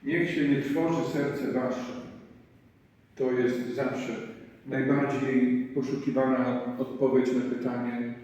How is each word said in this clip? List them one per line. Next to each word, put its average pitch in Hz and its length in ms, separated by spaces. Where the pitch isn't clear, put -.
"Niech 165 260
się 143 200
nie 139 120
trwoży 160 520
serce 135 400
wasze". - 400
To 127 160
jest 123 440
zawsze 123 400
najbardziej 131 1080
poszukiwana 131 880
odpowiedź 131 560
na 123 220
pytanie 120 580